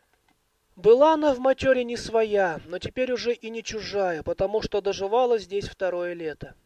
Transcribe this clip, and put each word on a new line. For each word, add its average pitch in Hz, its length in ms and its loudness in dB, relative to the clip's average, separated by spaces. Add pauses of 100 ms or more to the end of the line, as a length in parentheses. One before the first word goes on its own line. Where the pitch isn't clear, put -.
(760)
Была 247 380 6
она 302 200 2
в 247 60 -4
матере 262 440 2
не 240 120 -6
своя, 208 680 0
но 170 140 -10
теперь 254 320 -4
уже 233 220 -2
и 226 160 -10
не 226 140 -10
чужая, 190 600 -4
потому 196 380 -2
что 196 200 -2
доживала 202 560 0
здесь 190 320 -6
второе 175 440 -6
лето. 156 420 -10 (100)